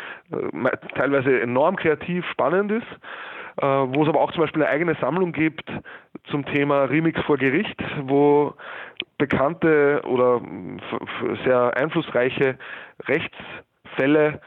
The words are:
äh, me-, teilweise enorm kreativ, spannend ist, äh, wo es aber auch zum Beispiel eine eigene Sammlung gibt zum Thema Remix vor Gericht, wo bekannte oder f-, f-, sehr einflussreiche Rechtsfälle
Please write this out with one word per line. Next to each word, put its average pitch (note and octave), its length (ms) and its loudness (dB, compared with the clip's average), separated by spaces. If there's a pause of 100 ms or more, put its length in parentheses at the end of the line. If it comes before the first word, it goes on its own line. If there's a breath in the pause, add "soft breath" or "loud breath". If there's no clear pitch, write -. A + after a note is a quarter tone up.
(320 loud breath)
äh, - 240 -6
me-, A#2+ 240 -2 (160)
teilweise C3+ 460 2
enorm C3 340 2
kreativ, E3+ 560 -2
spannend F#3 400 0
ist, A3+ 160 -4 (720 loud breath)
äh, C#3+ 80 0
wo C#3 380 2
es D3+ 60 4
aber D3 120 2
auch D3 100 0
zum E3+ 100 -2
Beispiel D3+ 220 2
eine G2 80 2
eigene D#3+ 240 0
Sammlung E3+ 380 -2
gibt D#3 360 -2 (600 loud breath)
zum C#3+ 140 -2
Thema C#3+ 400 2
Remix D#3 380 0
vor D3 140 2
Gericht, C3+ 460 0 (200)
wo C#3+ 500 4 (640 loud breath)
bekannte D3 880 2
oder B2 320 4
f-, F#2+ 640 -8
f-, - 420 -6
sehr B2 320 2
einflussreiche C3 840 0 (500 loud breath)
Rechtsfälle - 1400 -2